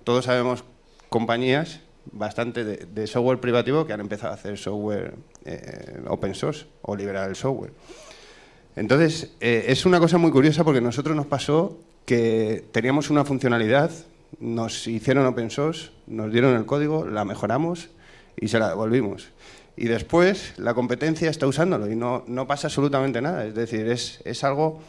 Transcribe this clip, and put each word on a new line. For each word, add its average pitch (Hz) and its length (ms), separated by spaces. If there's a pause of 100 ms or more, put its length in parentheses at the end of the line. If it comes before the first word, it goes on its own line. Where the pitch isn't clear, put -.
Todos 123 220
sabemos 123 380 (440)
compañías 127 720 (300)
bastante 117 520
de, 107 140 (100)
de 104 200
software 123 340
privativo 123 460
que 107 80
han 107 60
empezado 101 320
a - 20
hacer 101 240
software, 104 560 (320)
eh, - 600
open 98 260
source - 320 (160)
o 104 120
liberar 98 360
el 95 60
software. 113 360 (1040)
Entonces, 147 640
eh, 117 280
es 135 180
una 180 120
cosa 170 200
muy 165 120
curiosa 151 320
porque 151 160
a 117 40
nosotros 139 340
nos 143 100
pasó 151 520 (260)
que 113 680
teníamos 131 360
una 147 160
funcionalidad, 131 640 (500)
nos 117 460
hicieron 131 380
open 120 260
source, 156 400 (160)
nos 110 240
dieron 123 240
el 113 120
código, 151 400
la 107 180
mejoramos 127 640 (480)
y 107 120
se 117 100
la 110 100
devolvimos. 107 600 (460)
Y - 120
después 175 720
la 110 160
competencia 147 560
está 147 160
usándolo 139 440
y 113 60
no, 123 300
no 123 200
pasa 143 200
absolutamente 139 560
nada. 143 240
Es 110 80
decir, 110 320
es, 120 380
es 123 200
algo 156 440